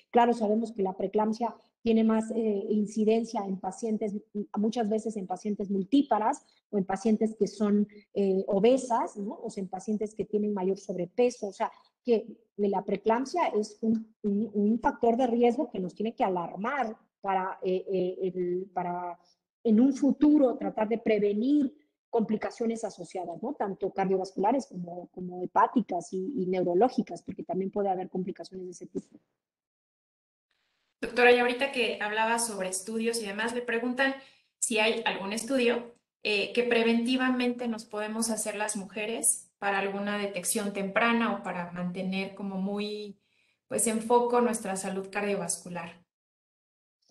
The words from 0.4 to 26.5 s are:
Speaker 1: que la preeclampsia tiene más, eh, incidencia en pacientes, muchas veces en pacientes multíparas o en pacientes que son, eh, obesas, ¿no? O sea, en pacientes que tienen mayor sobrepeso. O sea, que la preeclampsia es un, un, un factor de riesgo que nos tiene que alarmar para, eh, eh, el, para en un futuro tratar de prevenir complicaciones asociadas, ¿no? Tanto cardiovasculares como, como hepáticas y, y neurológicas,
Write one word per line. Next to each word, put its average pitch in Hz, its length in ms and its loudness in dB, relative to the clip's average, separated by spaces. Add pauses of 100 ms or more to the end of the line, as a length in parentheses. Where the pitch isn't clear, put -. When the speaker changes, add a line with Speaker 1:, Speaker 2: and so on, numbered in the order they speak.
Speaker 1:
que 202 100 -4
la 185 140 -2
preeclampsia 214 580 0 (280)
tiene 226 200 6
más, 220 280 4
eh, 220 400 0
incidencia 214 760 2
en 190 140 -2
pacientes, 208 560 -4 (400)
muchas 220 320 0
veces 214 300 -2
en 185 80 -6
pacientes 202 440 -4
multíparas 214 760 2 (240)
o 208 80 0
en 185 80 2
pacientes 220 520 2
que 202 80 4
son, 208 400 2 (280)
eh, 190 320 2
obesas, 240 720 4
¿no? 208 260 -8
O 214 60 -10
sea, 196 120 -10
en 185 60 -8
pacientes 208 460 -4
que 190 100 -4
tienen 208 300 0
mayor 190 240 0
sobrepeso. 202 680 -2
O 196 40 -8
sea, 214 180 -4 (320)
que 226 240 2 (300)
la 196 260 0
preeclampsia 233 680 0
es 208 340 -2
un, 220 400 0
un, 208 320 0
un 214 260 2
factor 233 380 2
de 262 80 2
riesgo 240 440 2
que 208 80 -8
nos 185 160 -6
tiene 220 200 -4
que 254 100 0
alarmar 214 720 -2 (240)
para, 190 420 -2
eh, 185 240 0
eh, 185 360 -2
el, 185 500 -2
para 175 460 -6 (460)
en 220 160 6
un 277 140 6
futuro 294 640 6
tratar 208 320 -2
de 220 100 0
prevenir 220 760 2 (380)
complicaciones 226 720 -2
asociadas, 175 600 -8
¿no? 294 100 -6
Tanto 196 380 -4
cardiovasculares 190 760 0
como, 175 460 -12
como 180 280 -10
hepáticas 190 720 0
y, 190 300 -4
y 180 40 -2
neurológicas, 185 760 2